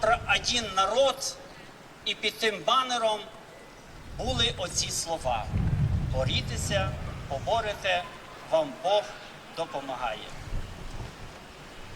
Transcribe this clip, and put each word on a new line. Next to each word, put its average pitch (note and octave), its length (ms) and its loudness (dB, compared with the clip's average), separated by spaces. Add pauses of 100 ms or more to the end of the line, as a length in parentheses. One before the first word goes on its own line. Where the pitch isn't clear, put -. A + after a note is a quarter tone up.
про A3 160 6 (180)
один A#3 300 2 (100)
народ, A#3+ 600 4 (720)
і G#3 100 -2
під G#3+ 220 -2
тим G3+ 260 2
банером A#3 560 4 (960)
були - 400 2
оці - 340 -2
слова: B2+ 540 0 (680)
«Борітеся, - 800 2 (360)
поборете, G3 760 2 (460)
вам D#3 240 4 (100)
Бог G3+ 200 6 (540)
допомагає». B2+ 720 -2 (1700)